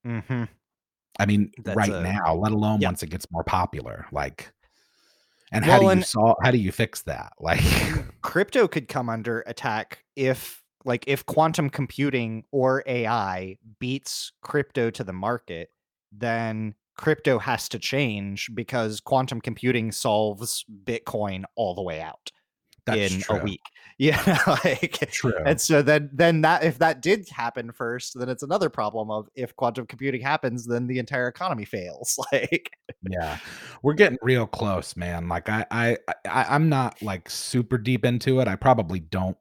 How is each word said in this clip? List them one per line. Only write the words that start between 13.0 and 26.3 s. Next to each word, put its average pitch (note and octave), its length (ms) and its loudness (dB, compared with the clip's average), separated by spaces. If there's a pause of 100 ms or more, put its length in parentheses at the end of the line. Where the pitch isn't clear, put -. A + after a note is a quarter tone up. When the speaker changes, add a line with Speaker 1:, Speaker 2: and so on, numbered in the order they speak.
Speaker 1:
I F#2+ 520 -2 (200)
beats - 540 -6 (100)
crypto C3 480 0
to A2+ 140 -8
the F#2+ 80 -8
market, F#2 580 -6 (400)
then A2 640 -4 (220)
crypto D3 420 2
has A#2 300 -2
to A#2 100 -6
change G#2 760 -4
because A2+ 460 -4
quantum C3 400 0
computing A#2 520 -2
solves G#2+ 720 -2 (200)
Bitcoin G#2 600 -4 (100)
all G2 220 -2
the F#2+ 60 -6
way E2 180 -6
out - 320 -14 (540)
Speaker 2:
That's G#2 220 2
Speaker 1:
in F#2 160 -2
Speaker 2:
true. G#2+ 120 0
Speaker 1:
a - 20 -
week. G2 280 -6
<laughs> - 60 -16 (260)
Yeah, D3 420 4 (240)
like, - 480 -2
Speaker 2:
True. B2 200 0 (120)
Speaker 1:
and D3+ 160 2
so D3 220 6
then, D3 300 4
then D#3+ 300 6